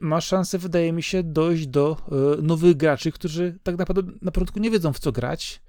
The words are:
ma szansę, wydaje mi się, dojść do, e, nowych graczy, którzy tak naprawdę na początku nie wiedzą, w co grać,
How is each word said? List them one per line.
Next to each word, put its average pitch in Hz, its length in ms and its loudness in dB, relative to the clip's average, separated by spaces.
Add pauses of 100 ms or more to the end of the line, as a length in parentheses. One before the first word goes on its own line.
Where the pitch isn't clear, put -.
ma 160 200 0
szansę, 185 380 0
wydaje 170 340 0
mi 165 100 -2
się, 185 200 -2
dojść 160 440 0
do, 143 300 2 (420)
e, 156 40 -4
nowych 165 340 6
graczy, 151 360 0
którzy 175 500 -6
tak 175 140 -4
naprawdę 185 260 0 (200)
na 185 80 -2
początku - 280 -2
nie 220 120 0
wiedzą, 170 220 2
w - 60 -6
co 143 140 -2
grać, 131 560 -6